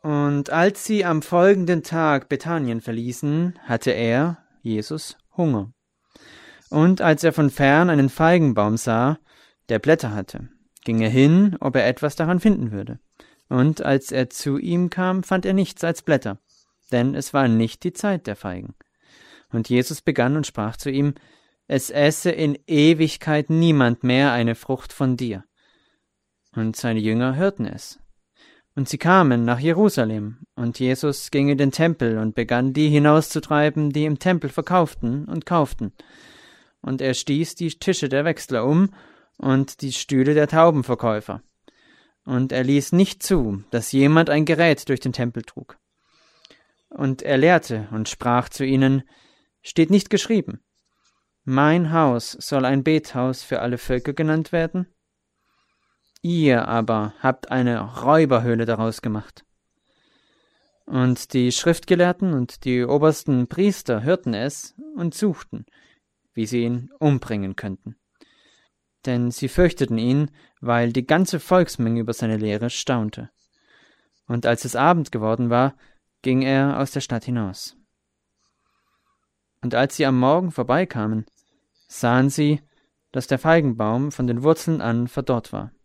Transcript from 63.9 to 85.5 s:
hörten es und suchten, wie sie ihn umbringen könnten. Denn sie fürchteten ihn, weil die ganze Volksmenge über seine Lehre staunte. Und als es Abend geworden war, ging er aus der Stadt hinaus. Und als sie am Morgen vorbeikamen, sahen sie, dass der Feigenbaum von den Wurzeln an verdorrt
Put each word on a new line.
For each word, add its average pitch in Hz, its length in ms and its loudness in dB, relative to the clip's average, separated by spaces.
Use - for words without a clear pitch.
hörten 147 320 -2
es 127 400 -8
und 170 200 -6
suchten, - 500 -6
wie 113 120 -4
sie 120 160 -2
ihn 120 380 -4
umbringen 113 560 -2
könnten. 101 400 -12
Denn 120 240 -2
sie 135 160 -6
fürchteten 143 500 2
ihn, 135 320 0
weil 120 340 0
die 127 140 -2
ganze 170 320 2
Volksmenge 117 600 0
über 113 120 -6
seine 110 240 -2
Lehre 107 320 -4
staunte. 117 640 -6
Und 117 180 -4
als 117 180 0
es 127 120 -8
Abend 156 360 2
geworden 113 380 -2
war, 123 260 2
ging 131 220 0
er 135 360 0
aus 135 120 -4
der 139 100 -6
Stadt 117 240 -6
hinaus. 110 500 -8
Und 120 100 -4
als 131 220 0
sie 151 100 0
am 131 140 2
Morgen 160 320 2
vorbeikamen, 113 760 -2
sahen 127 420 0
sie, 147 320 0
dass 131 140 -8
der 135 140 -2
Feigenbaum 135 720 0
von 127 160 -4
den 120 160 -2
Wurzeln 160 380 0
an 117 260 -2
verdorrt 123 440 -4